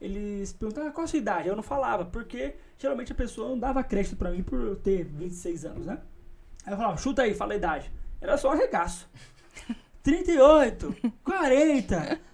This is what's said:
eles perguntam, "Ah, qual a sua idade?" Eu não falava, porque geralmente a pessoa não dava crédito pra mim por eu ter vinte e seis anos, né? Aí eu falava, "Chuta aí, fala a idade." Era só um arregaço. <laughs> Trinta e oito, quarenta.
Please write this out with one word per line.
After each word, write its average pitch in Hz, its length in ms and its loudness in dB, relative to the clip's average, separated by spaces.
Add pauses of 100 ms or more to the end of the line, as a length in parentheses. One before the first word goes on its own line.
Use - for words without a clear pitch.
eles 202 520 -8
perguntam, 226 340 -8
"Ah, 294 40 -8
qual 330 140 -6
a - 20 -4
sua 311 120 -2
idade?" 185 280 -2
Eu 196 80 -2
não 214 80 -6
falava, 240 420 -2
porque 240 500 -8 (220)
geralmente 262 360 -4
a - 20 -10
pessoa 226 340 -4
não 262 100 -4
dava 262 240 0
crédito 196 340 -2
pra 180 140 -2
mim 180 120 -4
por 254 160 -4
eu 208 160 -2
ter 190 300 0
vinte 151 260 -8
e - 40 -10
seis 165 280 -8
anos, - 220 -10
né? 208 140 -8 (640)
Aí 196 80 -6
eu 196 40 -2
falava, 202 200 -2
"Chuta 269 240 0
aí, 220 120 2
fala 208 200 -4
a - 40 0
idade." 156 340 -4 (280)
Era 196 180 2
só 269 120 2
um - 20 4
arregaço. 202 580 0 (460)
<laughs> - 480 -14
Trinta 339 280 2
e 311 80 6
oito, 277 560 8 (280)
quarenta. 285 960 2 (140)